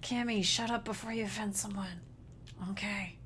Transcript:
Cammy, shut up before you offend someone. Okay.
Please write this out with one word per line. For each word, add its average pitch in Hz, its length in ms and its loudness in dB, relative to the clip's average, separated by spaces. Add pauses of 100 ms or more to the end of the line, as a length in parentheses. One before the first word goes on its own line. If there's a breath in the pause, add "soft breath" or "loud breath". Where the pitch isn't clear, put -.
Cammy, 233 420 2
shut 233 260 6
up 240 160 2
before 226 260 -2
you 226 140 2
offend 202 300 0
someone. 196 460 -2 (720)
Okay. 202 540 -2